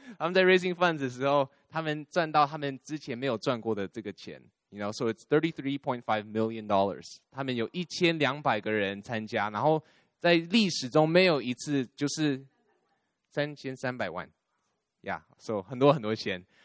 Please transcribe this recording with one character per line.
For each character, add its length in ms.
他 60
们 80
在 100
raising 300
funds 240
的 120
时 160
候， 240
他 120
们 260
赚 220
到 160
他 120
们 260
之 160
前 180
没 80
有 120
赚 220
过 140
的 140
这 140
个 100
钱， 300
you 120
know，so 220
it's 240
thirty-three 500
point 220
five 240
million 420
dollars。 520
他 100
们 140
有 160
一 140
千 340
两 220
百 180
个 100
人 320
参 240
加， 240
然 120
后 200
在 140
历 360
史 200
中 180
没 160
有 180
一 120
次 420
就 140
是 360
三 260
千 220
三 200
百 120
万 200
，yeah，so 580
很 180
多 140
很 80
多 120
钱。 320